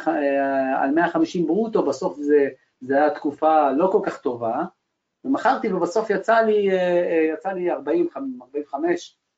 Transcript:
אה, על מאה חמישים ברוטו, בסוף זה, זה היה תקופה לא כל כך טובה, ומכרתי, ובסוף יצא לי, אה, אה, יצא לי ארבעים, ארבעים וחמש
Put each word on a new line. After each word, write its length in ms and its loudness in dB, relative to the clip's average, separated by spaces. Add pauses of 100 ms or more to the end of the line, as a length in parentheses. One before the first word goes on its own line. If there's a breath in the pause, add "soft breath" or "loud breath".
אה, 760 0
על 80 0
מאה 180 2
חמישים 380 0
ברוטו, 380 0
בסוף 320 -4
זה, 320 2 (320 soft breath)
זה 140 -2
היה 140 4
תקופה 640 2
לא 200 2
כל 120 2
כך 180 -6
טובה, 420 -4 (640)
ומכרתי, 480 0
ובסוף 360 -2
יצא 320 2
לי, 300 2
אה, 60 2
אה, 560 2
יצא 160 -6
לי 220 -2
ארבעים, 440 0
ארבעים 500 -8
וחמש 520 -4 (200)